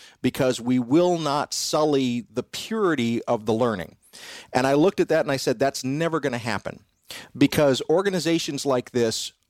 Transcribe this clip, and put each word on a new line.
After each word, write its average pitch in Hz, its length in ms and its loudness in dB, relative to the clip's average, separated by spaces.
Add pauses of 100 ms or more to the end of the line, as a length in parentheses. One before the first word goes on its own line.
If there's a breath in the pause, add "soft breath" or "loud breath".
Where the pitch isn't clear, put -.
(200 loud breath)
because 131 400 0
we 123 180 0
will 165 400 2
not 147 360 -2
sully 139 800 0
the 113 100 -4
purity 139 840 -2
of 113 220 -2
the 113 80 2
learning.'" 113 420 -2 (560 loud breath)
And 127 140 2
I 135 80 4
looked 175 260 4
at 170 80 2
that 156 160 2
and 143 80 -2
I 135 60 -2
said, 127 200 -2
"That's 135 240 -2
never 156 380 -2
gonna 131 180 -4
happen," 107 460 -6 (520 loud breath)
because 139 520 4
organizations 165 800 0
like 127 240 0
this, 117 420 -2 (180)